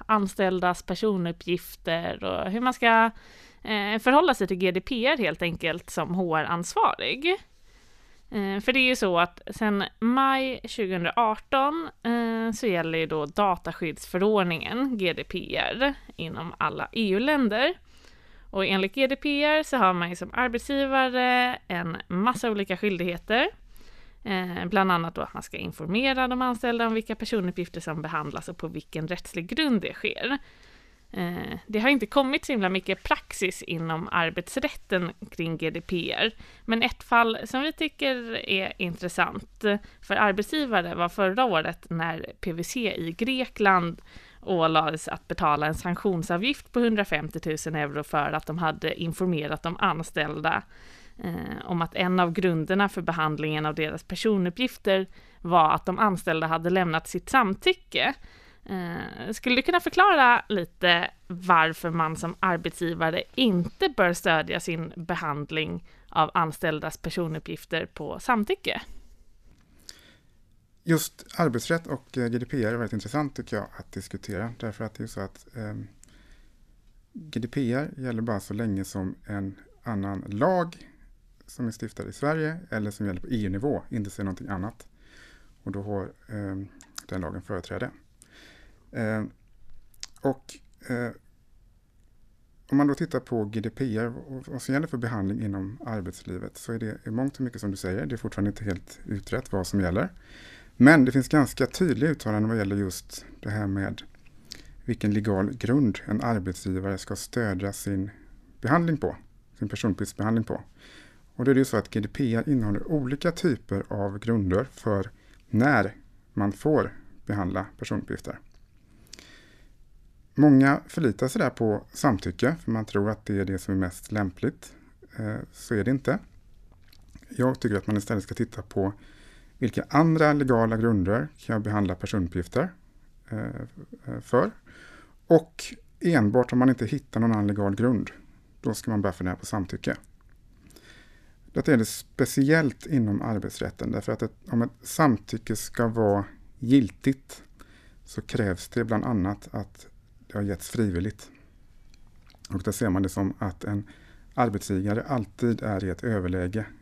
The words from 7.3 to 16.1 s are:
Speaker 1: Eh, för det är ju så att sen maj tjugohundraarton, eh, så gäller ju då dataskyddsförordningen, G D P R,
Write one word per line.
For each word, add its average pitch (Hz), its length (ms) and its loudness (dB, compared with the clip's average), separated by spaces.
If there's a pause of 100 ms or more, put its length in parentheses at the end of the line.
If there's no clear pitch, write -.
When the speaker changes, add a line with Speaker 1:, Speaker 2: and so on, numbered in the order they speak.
Speaker 1:
Eh, 196 280 -2
för 262 140 -8
det 269 60 2
är 262 80 4
ju 254 80 2
så 185 240 0
att 175 220 -2 (100)
sen 208 320 -2 (160)
maj 262 640 0
tjugohundraarton, 226 1300 0 (140)
eh, 226 500 0
så 233 140 -4
gäller 165 300 0
ju 165 80 0
då 156 200 -2
dataskyddsförordningen, 190 1700 0
G 180 160 0
D - 100 -8
P - 340 -6
R, 262 360 0 (220)